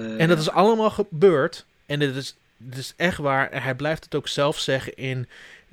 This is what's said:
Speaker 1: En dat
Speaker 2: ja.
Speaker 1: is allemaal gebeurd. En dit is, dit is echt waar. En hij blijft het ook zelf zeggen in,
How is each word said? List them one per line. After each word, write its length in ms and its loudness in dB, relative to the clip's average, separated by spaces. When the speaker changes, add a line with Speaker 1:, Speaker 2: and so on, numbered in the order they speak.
Speaker 1:
En 60 4
dat 100 4
Speaker 2:
ja. 60 -2
Speaker 1:
is 60 0
allemaal 420 4
gebeurd. 760 2
En 140 -4
dit 160 0
is, 200 -8
dit 220 -16
is 180 -12
echt 200 0
waar. 320 0
En 120 -6
hij 140 -2
blijft 280 -4
het 120 -8
ook 120 -2
zelf 320 0
zeggen 360 -4
in, 320 -6